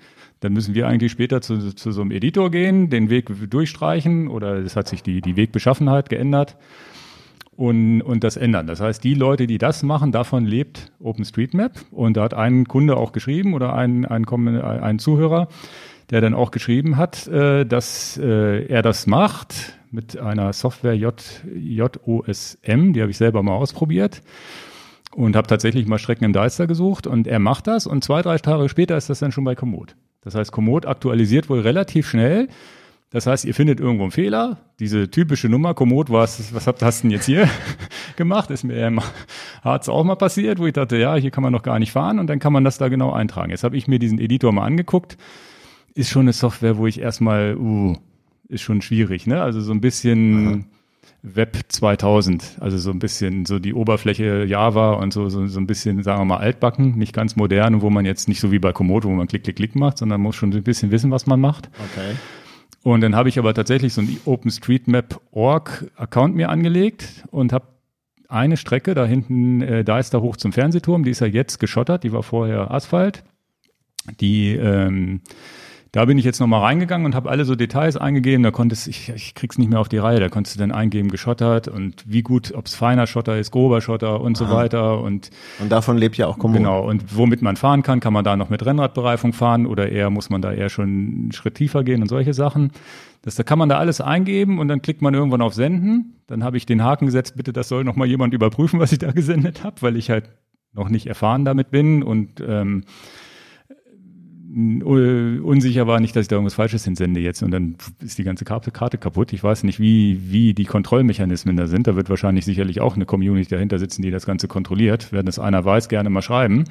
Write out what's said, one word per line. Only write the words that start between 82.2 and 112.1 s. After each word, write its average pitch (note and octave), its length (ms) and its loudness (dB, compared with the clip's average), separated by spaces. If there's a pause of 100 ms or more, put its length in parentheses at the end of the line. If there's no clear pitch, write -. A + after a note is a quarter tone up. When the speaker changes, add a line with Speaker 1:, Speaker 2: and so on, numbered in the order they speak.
Speaker 1:
gut, B2 320 -2
ob's - 220 -10
feiner A#2+ 320 2
Schotter A2 300 -4
ist, G#2+ 140 -4
grober B2+ 280 4
Schotter A2 400 -2
und A#2 160 0
so A#2+ 100 -2
Speaker 2:
Aha. G#2+ 100 2
Speaker 1:
weiter A2+ 460 0
und G2+ 280 -6 (320)
Speaker 2:
Und G#2 100 -4
davon A2+ 260 2
lebt A2 200 2
ja G#2+ 100 0
auch G2+ 100 -4
Komoot. A2+ 200 2
Speaker 1:
Genau, G2 280 2
und G#2 300 -4
womit A#2 260 4
man G2+ 140 0
fahren C#3 260 2
kann, B2+ 200 0
kann A2+ 100 0
man G#2 140 2
da G2+ 100 2
noch G2 140 -2
mit G#2 160 -4
Rennradbereifung B2 640 0
fahren A#2 340 2
oder G2+ 240 -2
eher, G2+ 200 0
muss G2+ 200 -4
man F#2+ 120 -2
da G2+ 100 -4
eher G2+ 160 -4
schon G2 220 -4
einen A2 420 -4
Schritt - 240 -8
tiefer C#3+ 300 -2
gehen B2 160 0
und G#2 80 0
solche C3+ 240 0
Sachen. C#3 380 0 (500)
Das, - 140 -10
da A#2 80 -2
kann D3+ 140 2
man D#3 120 4
da C#3+ 100 2
alles E3+ 220 0
eingeben F#3+ 580 0
und D3 80 0
dann C#3+ 140 0
klickt D#3 200 -4
man C#3+ 120 2
irgendwann C3+ 280 2
auf A2+ 120 0
Senden. F#3 640 0 (100)
Dann A2+ 160 -6
habe B2 140 -2
ich - 80 -4
den A2+ 180 2
Haken C#3+ 220 2
gesetzt, B2+ 320 0
bitte, B2+ 160 -8
das B2 160 -6
soll B2+ 160 -2
nochmal B2+ 240 0
jemand B2+ 240 2
überprüfen, C#3+ 480 2
was D3 100 2
ich C#3+ 80 2
da C#3+ 140 -2
gesendet D#3+ 500 0
hab, - 180 -10
weil A#2+ 140 0
ich A2+ 140 -4
halt A2 200 -2 (440)
noch G2+ 160 -6
nicht A2 180 -2
erfahren A#2 380 0
damit C3+ 260 0
bin D3 320 4
und, A2 420 -2
ähm, G2+ 380 -2 (1700)
un-, A#2+ 880 2
unsicher B2+ 440 2
war A#2 120 4
nicht, A2+ 160 0
dass A2 80 2
ich F#2+ 40 -4
da G#2+ 80 0
irgendwas G2+ 180 0
Falsches A2 320 -2
hinsende F2+ 340 0
jetzt F2 240 -4
und F#2 80 0
dann F2 240 -2 (240)
ist - 180 -12
die F#2+ 60 -4
ganze F#2 220 -6
Karte, A#2 260 -6
Karte A#2+ 260 -4
kaputt. - 360 -2
Ich F#2+ 100 -6
weiß G#2+ 200 0
nicht, G2 160 -2
wie, G#2 520 4
wie A2 220 4
die G2 120 -2
Kontrollmechanismen G2 920 0
da F2 100 0
sind. F#2+ 200 2
Da G2 80 4
wird F#2 140 -2
wahrscheinlich F#2+ 360 0